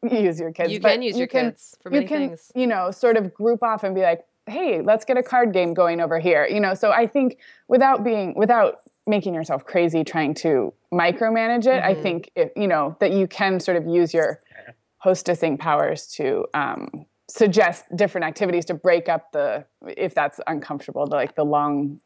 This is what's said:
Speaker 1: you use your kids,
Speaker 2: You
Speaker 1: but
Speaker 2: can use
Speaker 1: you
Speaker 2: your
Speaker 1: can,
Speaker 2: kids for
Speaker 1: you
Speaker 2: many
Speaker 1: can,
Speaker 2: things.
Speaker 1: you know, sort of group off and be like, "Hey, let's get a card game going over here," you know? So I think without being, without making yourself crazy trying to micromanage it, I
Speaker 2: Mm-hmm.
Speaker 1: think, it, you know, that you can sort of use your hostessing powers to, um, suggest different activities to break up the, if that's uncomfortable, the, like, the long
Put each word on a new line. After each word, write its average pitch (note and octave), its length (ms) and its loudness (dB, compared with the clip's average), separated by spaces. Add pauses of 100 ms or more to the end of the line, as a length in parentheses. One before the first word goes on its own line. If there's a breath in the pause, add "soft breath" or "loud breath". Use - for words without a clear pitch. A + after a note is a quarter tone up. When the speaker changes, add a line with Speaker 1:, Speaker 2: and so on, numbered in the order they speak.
Speaker 1:
you A#3 160 0
use F3 200 0
your E3 120 -6
kids, E3+ 200 -2
Speaker 2:
You G#3 100 -6
Speaker 1:
but G#3 100 4
Speaker 2:
can A#3 100 0
use A3 140 -4
Speaker 1:
you B3 60 -2
Speaker 2:
your B3+ 80 -2
Speaker 1:
can, B3 200 0
Speaker 2:
kids - 320 -14
for - 80 -18
Speaker 1:
you - 60 -2
Speaker 2:
many C#4+ 120 2
Speaker 1:
can, C#4+ 220 -2
Speaker 2:
things. - 240 -16
Speaker 1:
you B3+ 140 0
know, F#3+ 240 -2
sort A3+ 260 2
of F#3+ 160 -2
group A#3 300 0
off A3 200 -2
and F#3+ 120 -4
be F#3+ 80 -2
like, E3+ 200 2 (220)
"Hey, A#3+ 360 -2
let's G#3 220 2
get B3+ 140 0
a B3+ 60 2
card B3 280 2
game F3 220 0
going E3+ 260 2
over E3 200 0
here," D#3+ 280 4
you G#3 120 -2
know? F#3+ 160 0
So G#3 160 2
I A#3 160 4
think B3+ 320 -2 (280 soft breath)
without B3+ 360 4
being, G#3 340 -2
without G#3+ 440 2 (260)
making G3+ 260 0
yourself D#3 320 -4
crazy E3+ 380 2
trying D3+ 320 -2
to C3 360 0 (220)
micromanage A3 720 0
it, C4 180 4
I G3 100 2
Speaker 2:
Mm-hmm. D#3 100 -4
Speaker 1:
think, F3 320 -6
it, E3 200 0
you G#3 120 -2
know, D#3 320 0
that F#3 120 2
you F#3+ 140 2
can F#3+ 340 -2
sort F3+ 160 0
of E3 120 -2
use E3+ 260 2
your D#3 260 0 (640 loud breath)
hostessing F3 540 0
powers D3 480 0 (100)
to, C3+ 380 -2
um, - 520 -6 (220)
suggest G3 580 2 (100)
different F3+ 300 0
activities F3 400 -2
to F3 80 -4
break E3+ 360 2
up E3 220 -4
the, C#3+ 340 -2 (220)
if - 260 -6
that's D3 340 -2
uncomfortable, D3 600 -6
the, D3+ 80 -2
like, B2+ 200 -2
the D3+ 100 0
long D3 600 -2